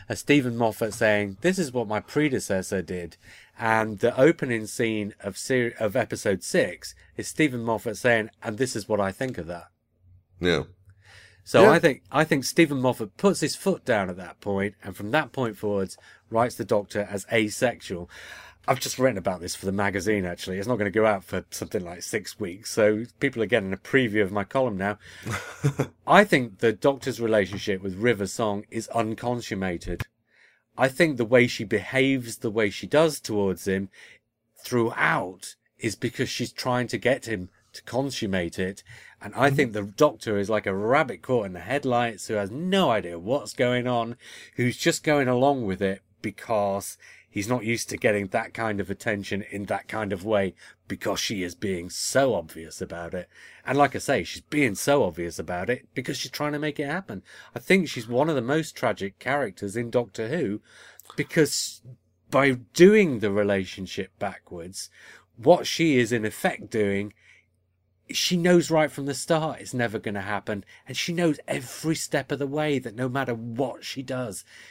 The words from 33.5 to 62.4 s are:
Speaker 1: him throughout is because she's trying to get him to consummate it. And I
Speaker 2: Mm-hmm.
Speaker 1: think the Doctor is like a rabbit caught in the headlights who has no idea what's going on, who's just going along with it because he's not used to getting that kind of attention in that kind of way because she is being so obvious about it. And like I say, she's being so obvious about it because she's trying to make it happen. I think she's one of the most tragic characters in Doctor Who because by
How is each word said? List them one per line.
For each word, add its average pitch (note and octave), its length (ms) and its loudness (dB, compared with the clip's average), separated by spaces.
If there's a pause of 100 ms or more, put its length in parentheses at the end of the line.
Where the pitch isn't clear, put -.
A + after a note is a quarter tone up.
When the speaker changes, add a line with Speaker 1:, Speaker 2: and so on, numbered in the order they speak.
Speaker 1:
him G2 220 0 (760)
throughout A#2 920 -2 (240)
is A2 180 -4
because A#2+ 320 -4
she's - 240 -6
trying B2 360 -2
to A#2+ 100 -4
get B2+ 280 0
him G2 220 -6 (240)
to - 100 -18
consummate G#2+ 760 -2
it. F#2+ 240 -4 (380)
And G#2 140 -12
I C3 140 4
Speaker 2:
Mm-hmm. C#3 80 2
Speaker 1:
think C3 160 2
the G#2 100 -4
Doctor G#2 560 0
is G2+ 120 0
like G#2+ 160 0
a G2 80 0
rabbit A#2 480 0
caught A#2 240 0
in F#2+ 60 -8
the F2 80 -12
headlights A#2+ 680 -2
who A2+ 60 -2
has G2+ 160 -2
no F3+ 400 2
idea F2 280 0
what's A#2 360 -4
going B2 320 2
on, A#2+ 300 -2 (400)
who's A#2+ 200 0
just - 280 0
going C#3+ 240 4
along B2+ 380 4
with F#2 140 -2
it G2 220 -2 (180)
because G2+ 800 -2 (320)
he's G#2 180 -4
not A#2+ 160 0
used A2+ 240 -4
to G#2+ 80 -8
getting G#2 320 2
that A2 240 -4
kind A2 280 -4
of F#2+ 100 -4
attention G2+ 600 -4
in G2+ 160 -8
that G2 200 -4
kind A2 260 -6
of F#2 120 -6
way G2+ 280 2 (360)
because G2 320 -4
she G2 240 -4
is F2 100 -8
being F#2 340 -6
so C3 460 0
obvious D#2+ 480 -8
about E2+ 320 -10
it. F2+ 140 -8 (360)
And C3+ 140 0
like C#3 160 4
I F#2+ 60 -6
say, A#2 240 0
she's - 180 -12
being C#3 320 0
so C#3 300 2
obvious F2 340 -4
about F2+ 320 -6
it B2 240 -6
because C3 220 -6
she's - 160 -8
trying D3 200 -4
to D3 60 -4
make D3+ 220 -4
it C#3+ 60 -4
happen. C#3+ 360 -8 (320)
I B2 60 -10
think F3+ 280 4
she's A#2 200 -10
one B2+ 200 2
of E3 60 2
the C3 80 2
most D3+ 320 -2
tragic G2 460 -2
characters A2+ 560 -4
in A#2+ 140 -4
Doctor A#2 380 -2
Who A#2+ 320 -2 (560)
because - 680 0 (480)
by C3+ 220 4 (220)